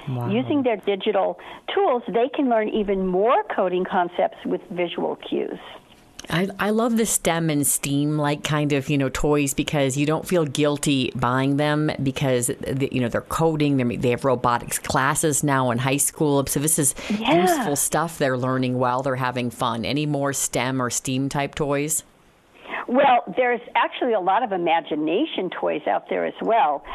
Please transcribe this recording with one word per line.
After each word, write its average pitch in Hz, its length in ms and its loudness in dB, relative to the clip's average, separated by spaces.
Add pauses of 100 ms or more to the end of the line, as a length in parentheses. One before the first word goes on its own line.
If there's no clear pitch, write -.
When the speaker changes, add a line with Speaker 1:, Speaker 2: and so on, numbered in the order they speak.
Speaker 1:
Wow. 123 200 -4
Speaker 2:
using 262 340 0
their 233 140 0
digital 196 600 0 (360)
tools. 311 340 2
They 233 220 0
can 277 200 0
learn 220 200 2
even 196 360 0
more 214 380 4 (120)
coding 180 300 0
concepts 180 600 -2
with 180 160 -2 (100)
visual 170 460 -4
cues. - 420 -6 (680)
Speaker 1:
I, 170 180 0 (120)
I 190 120 2
love 226 260 2
the 226 80 2
stem 165 460 0
and 143 160 0
steam-like 147 760 0
kind 151 300 0
of, 135 160 0
you 147 80 2
know, 135 120 0
toys 147 440 2
because 139 420 0
you 143 120 0
don't 156 200 -2
feel 175 180 2
guilty 143 680 0
buying 135 420 2
them 151 340 2 (100)
because, 131 460 0
the, 131 440 -2
you 131 100 0
know, 120 80 0
they're 110 120 0
coding, 151 560 2
they're, 120 200 0
they 120 120 2
have 120 160 0
robotics 120 540 0
classes 147 640 0
now 135 260 2
in 117 80 0
high 135 200 0
school. 143 500 2
So - 120 -2
this 151 200 0
is 143 160 0 (240)
Speaker 2:
Yeah. 277 220 4
Speaker 1:
useful 285 340 2
stuff 165 420 -2
they're 131 220 2
learning 127 400 0
while 127 240 0
they're 135 140 0
having 123 340 -2
fun. 117 340 -2
Any 143 220 0
more 139 260 0
stem 131 480 -2
or 123 80 0
steam-type 139 640 -2
toys? 143 500 -2 (840)
Speaker 2:
Well, 254 360 4 (120)
there's 240 260 0 (140)
actually 254 380 0
a 214 60 2
lot 190 240 2
of 226 80 -4
imagination 170 960 0
toys 165 380 -4
out 190 200 0
there 185 160 -2
as 165 180 -4
well. 180 420 2 (120)